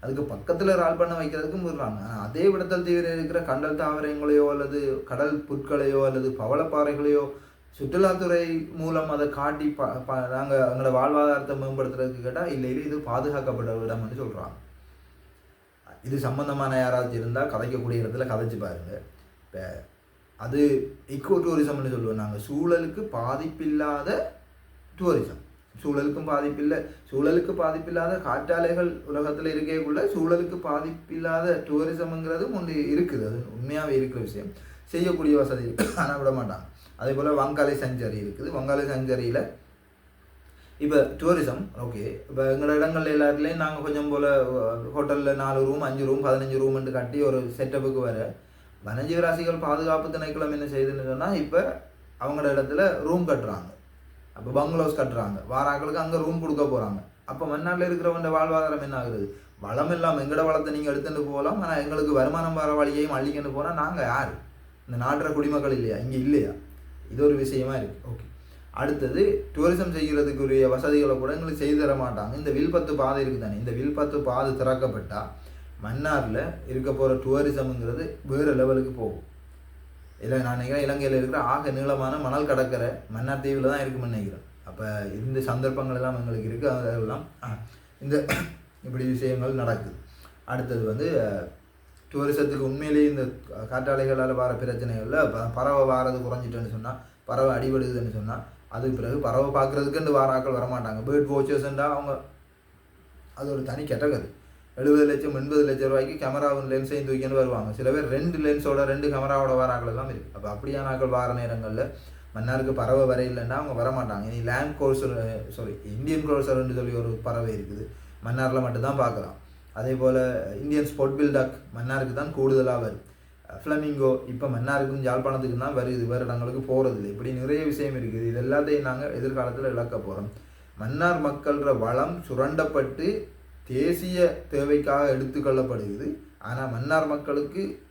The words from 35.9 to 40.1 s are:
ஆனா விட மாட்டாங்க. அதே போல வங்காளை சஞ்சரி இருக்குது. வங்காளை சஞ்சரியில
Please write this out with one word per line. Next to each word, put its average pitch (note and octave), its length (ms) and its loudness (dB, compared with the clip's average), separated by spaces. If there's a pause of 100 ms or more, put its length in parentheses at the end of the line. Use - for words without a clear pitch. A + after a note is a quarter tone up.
ஆனா C#3+ 200 0
விட C#3 140 2
மாட்டாங்க. A2 420 -4 (240)
அதே B2+ 160 -2
போல D3 200 2
வங்காளை C#3 420 2
சஞ்சரி A#2+ 500 -2
இருக்குது. A#2+ 260 -8
வங்காளை C#3 340 0
சஞ்சரியில B2+ 640 0 (1300)